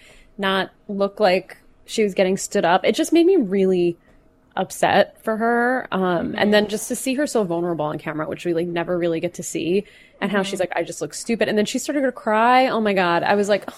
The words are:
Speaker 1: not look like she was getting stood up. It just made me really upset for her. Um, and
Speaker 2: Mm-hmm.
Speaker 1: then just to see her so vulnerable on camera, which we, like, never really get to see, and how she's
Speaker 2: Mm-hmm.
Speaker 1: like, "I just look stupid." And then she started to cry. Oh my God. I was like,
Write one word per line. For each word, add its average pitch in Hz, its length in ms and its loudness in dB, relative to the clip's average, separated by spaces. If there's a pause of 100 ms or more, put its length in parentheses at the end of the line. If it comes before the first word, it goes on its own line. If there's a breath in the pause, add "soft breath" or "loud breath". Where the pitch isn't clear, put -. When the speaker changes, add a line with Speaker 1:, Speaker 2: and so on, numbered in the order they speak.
(380 soft breath)
Speaker 1:
not 190 320 0 (160)
look 196 320 -4
like 185 380 2 (300)
she - 180 0
was 190 100 -2
getting 190 220 2
stood 196 280 -2
up. 170 200 4
It 220 100 2
just 311 180 0
made 330 140 6
me 381 100 6
really 185 600 2 (600 soft breath)
upset - 680 0
for 220 140 -4
her. 240 540 0
Um, 190 120 -2
and 170 340 -2
Speaker 2:
Mm-hmm. 208 140 2
Speaker 1:
then 208 180 4
just 202 200 -6
to 247 80 -4
see 262 180 -4
her 294 120 0
so 226 180 0
vulnerable 170 420 -2
on 151 120 -6
camera, 151 300 -6
which - 160 -10
we, 175 100 -2
like, 165 140 -2
never 170 280 -4
really 170 220 -2
get 170 160 -6
to 180 80 -12
see, 175 420 -2 (360 loud breath)
and 196 100 -2
how 196 120 0
she's 190 180 -6
Speaker 2:
Mm-hmm. 175 100 -2
Speaker 1:
like, - 60 -6
"I 170 80 -2
just - 160 -12
look 151 140 -8
stupid." 226 340 -2
And 214 80 -2
then 208 100 2
she - 120 -6
started 285 240 -2
to 262 100 -2
cry. 240 560 2
Oh 226 120 -2
my 214 120 0
God. 175 300 2
I - 140 2
was 202 120 0
like, 202 160 0 (140)